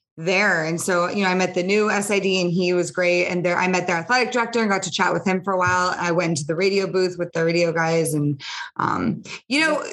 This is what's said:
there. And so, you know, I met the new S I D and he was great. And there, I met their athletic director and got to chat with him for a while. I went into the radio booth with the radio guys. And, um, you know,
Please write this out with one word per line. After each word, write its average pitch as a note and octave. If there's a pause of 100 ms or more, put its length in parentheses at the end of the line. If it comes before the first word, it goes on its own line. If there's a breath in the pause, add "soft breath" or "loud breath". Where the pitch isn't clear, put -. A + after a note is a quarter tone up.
(160)
there. F3+
And E3
so, F3
you G3+
know, F#3
I F3+
met F#3
the F3+
new G#3
S G3+
I G3+
D F#3
and F3
he F3+
was F3
great. F3+
And F3+
there, F3
I F3
met F3+
their F3+
athletic A#3
director A#3
and A3
got F#3+
to F3
chat F3
with E3+
him F#3
for G3
a F#3
while. F3+
I E3+
went E3
into D#3
the D#3+
radio F#3+
booth F3+
with E3+
the E3
radio E3+
guys. E3
And, D3 (360 loud breath)
um, - (260 loud breath)
you C#4
know, D#4 (100)